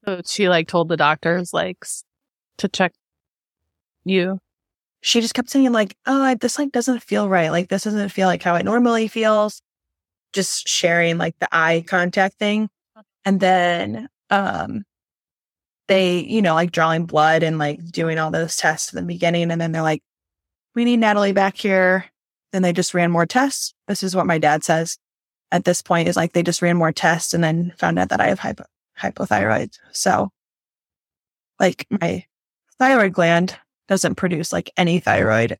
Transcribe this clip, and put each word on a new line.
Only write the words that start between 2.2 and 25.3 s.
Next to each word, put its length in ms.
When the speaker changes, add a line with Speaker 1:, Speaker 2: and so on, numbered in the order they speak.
Speaker 1:
to 100
check 240
you? 340
Speaker 2:
She 200
just 140
kept 160
saying, 220
like, 240
"Oh, 160
I, 120
this, 240
like, 140
doesn't 300
feel 260
right. 220
Like, 180
this 160
doesn't 260
feel 180
like 140
how 140
it 80
normally 440
feels." 540
Just 360
sharing, 500
like, 220
the 120
eye 340
contact 520
thing. 300
And 160
then, 680
um, 540
they, 320
you 220
know, 120
like, 180
drawing 340
blood 360
and, 160
like, 320
doing 280
all 120
those 260
tests 360
in 40
the 100
beginning. 440
And 100
then 120
they're 100
like, 200
"We 100
need 140
Natalie 340
back 240
here." 500
Then 100
they 100
just 220
ran 160
more 160
tests. 480
This 140
is 140
what 100
my 120
dad 260
says 340